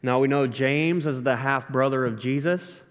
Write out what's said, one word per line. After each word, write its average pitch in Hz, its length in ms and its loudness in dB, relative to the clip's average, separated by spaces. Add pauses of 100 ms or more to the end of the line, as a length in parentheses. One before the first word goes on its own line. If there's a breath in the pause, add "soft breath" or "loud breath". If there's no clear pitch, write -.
Now, 127 140 2
we 135 80 4
know 139 200 2
James 143 580 0
is 131 160 -2
the 127 140 2
half-brother 131 680 0
of 110 140 -4
Jesus 139 720 -2